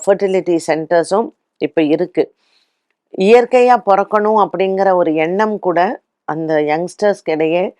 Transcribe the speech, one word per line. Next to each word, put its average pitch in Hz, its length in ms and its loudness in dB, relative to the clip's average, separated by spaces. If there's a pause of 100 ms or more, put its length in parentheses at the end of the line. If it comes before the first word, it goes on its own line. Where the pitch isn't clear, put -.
ஃபெர்டிலிட்டி 190 640 0
சென்டர்ஸும் 165 600 -2 (280)
இப்ப 160 240 -2
இருக்கு. 160 520 -2 (840)
இயற்கையா 240 680 4
பிறக்கணும் 202 640 2
அப்படிங்கிற 190 440 0
ஒரு 170 220 2
எண்ணம் 196 440 -2
கூட 180 400 -2 (240)
அந்த 160 380 -6
யங்ஸ்டர்ஸ்க்கு 170 680 -2
இடையே 160 500 -2